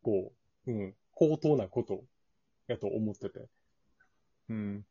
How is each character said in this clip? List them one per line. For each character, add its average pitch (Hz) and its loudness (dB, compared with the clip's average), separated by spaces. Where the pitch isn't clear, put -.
構、 101 2
う 131 -4
ん、 101 -4
高 156 4
等 151 4
な 107 0
こ 117 -2
と - -4
や 117 -2
と - -4
思 107 0
っ - -8
て 98 -8
て。 - -16
う 113 -4
ん。 104 -6